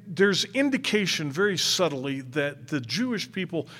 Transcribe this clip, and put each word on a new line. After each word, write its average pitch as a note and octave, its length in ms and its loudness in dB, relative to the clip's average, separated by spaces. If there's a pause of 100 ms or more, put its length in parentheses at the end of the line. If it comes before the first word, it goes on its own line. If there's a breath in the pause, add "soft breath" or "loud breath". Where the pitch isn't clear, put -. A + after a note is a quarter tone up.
there's F#3+ 380 4
indication G#3 880 0
very F#3 260 2
subtly C#3 600 0
that C#3 480 -4
the C#3+ 140 0
Jewish F3+ 500 -4
people E3+ 380 -4 (100)